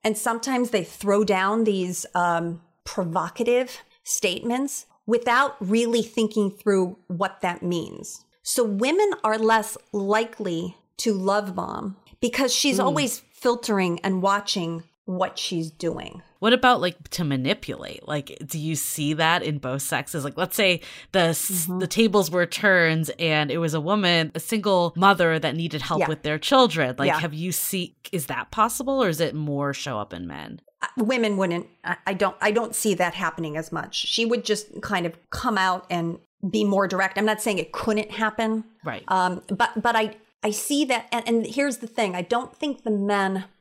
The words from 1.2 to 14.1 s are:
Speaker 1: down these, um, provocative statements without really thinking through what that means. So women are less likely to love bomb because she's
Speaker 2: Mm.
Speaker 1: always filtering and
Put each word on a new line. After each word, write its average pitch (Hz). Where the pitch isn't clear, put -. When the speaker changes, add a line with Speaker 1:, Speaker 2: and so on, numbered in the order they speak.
Speaker 1:
down 202
these, 185
um, 170
provocative 208
statements -
without 240
really 226
thinking 214
through 190
what 185
that 175
means. -
So -
women 269
are 214
less 220
likely 196
to 220
love 196
bomb 190
because 247
she's 254
Speaker 2:
Mm. -
Speaker 1:
always 277
filtering 202
and 185